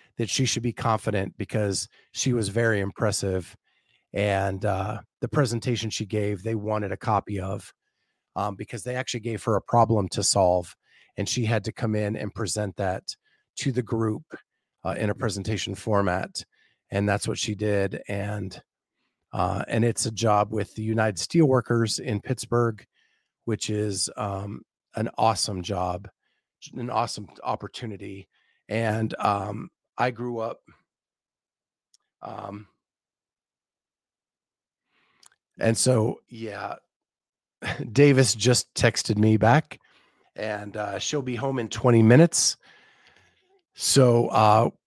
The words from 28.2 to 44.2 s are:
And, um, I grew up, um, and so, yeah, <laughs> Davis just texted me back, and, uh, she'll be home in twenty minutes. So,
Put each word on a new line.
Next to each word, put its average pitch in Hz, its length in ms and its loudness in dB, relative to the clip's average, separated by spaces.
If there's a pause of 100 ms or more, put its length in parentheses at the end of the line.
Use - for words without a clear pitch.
And, 110 500 -2
um, 104 500 -2 (280)
I 123 140 0
grew 120 280 -8
up, 113 200 -8 (1600)
um, 104 460 -12 (3000)
and 110 180 4
so, 120 420 2 (100)
yeah, 101 460 -10 (880)
<laughs> - 300 -8
Davis 135 440 6
just 117 400 2
texted 110 420 2
me 107 200 6
back, 117 420 4 (560)
and, 104 420 -8
uh, 101 220 -6
she'll 147 220 -4
be 127 140 -6
home 131 240 -2
in 113 100 -4
twenty 117 340 6
minutes. 135 540 8 (1160)
So, 120 540 6